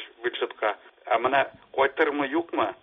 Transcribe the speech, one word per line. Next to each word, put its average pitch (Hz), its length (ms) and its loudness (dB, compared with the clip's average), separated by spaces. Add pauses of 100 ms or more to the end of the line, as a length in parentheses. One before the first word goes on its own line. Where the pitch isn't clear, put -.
(220)
бюджетка. 117 540 -4 (320)
Ә 113 140 2
менә 131 240 2 (260)
кайтырмы, 143 560 2
юкмы, 139 540 -2